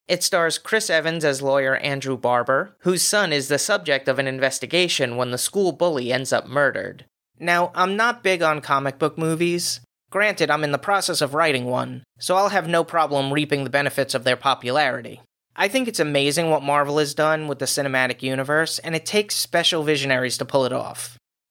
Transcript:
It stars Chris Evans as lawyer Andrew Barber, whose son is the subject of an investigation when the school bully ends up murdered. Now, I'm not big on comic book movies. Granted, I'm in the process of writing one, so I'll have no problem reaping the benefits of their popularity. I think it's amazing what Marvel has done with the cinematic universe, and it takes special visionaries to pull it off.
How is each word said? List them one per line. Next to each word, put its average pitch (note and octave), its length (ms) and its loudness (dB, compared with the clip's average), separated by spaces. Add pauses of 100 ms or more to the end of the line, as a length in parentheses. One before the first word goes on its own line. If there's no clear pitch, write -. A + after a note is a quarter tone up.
It F3+ 160 0
stars E3 340 0
Chris G#3+ 320 -2
Evans D#3+ 340 0
as C#3 160 0
lawyer C3+ 360 0
Andrew C3+ 400 -4
Barber, B2 640 0
whose F3+ 220 0
son G3+ 300 2
is C#3 140 0
the C#3 120 0
subject D#3 500 0
of C3 100 2
an C3+ 80 0
investigation C3 880 0
when B2 140 -2
the B2 80 -4
school F#3+ 320 0
bully C3+ 420 0
ends C3 200 -2
up A#2 160 0
murdered. A#2 560 -2 (340)
Now, F3 380 2
I'm F#3 200 2
not A#3 280 0
big F#3 180 0
on D3+ 180 2
comic C3+ 380 -2
book D3+ 180 -2
movies. E3+ 640 -2 (300)
Granted, F#3+ 400 2
I'm D3+ 140 2
in C#3+ 80 -2
the C#3 60 2
process F#3+ 420 0
of C#3 140 -2
writing C#3+ 320 2
one, B2+ 360 -4 (160)
so - 160 0
I'll G3 140 4
have F#3 180 0
no E3+ 160 2
problem C#3+ 500 0
reaping C#3+ 300 0
the B2+ 80 -6
benefits C#3 420 0
of B2 120 -2
their B2+ 120 2
popularity. B2+ 840 -2 (360)
I G3 120 2
think B3+ 200 0
it's - 120 -2
amazing D3 500 2
what D#3 120 2
Marvel C#3+ 360 0
has C#3+ 160 0
done D#3 340 0
with C3+ 100 -4
the C3+ 80 -4
cinematic C3 560 0
universe, C3+ 560 0
and E3 160 -6
it D#3+ 100 -4
takes G#3 300 0
special E3+ 480 0
visionaries C3+ 560 0
to C3+ 60 -4
pull C3+ 200 2
it B2 80 -2
off. - 460 -8 (320)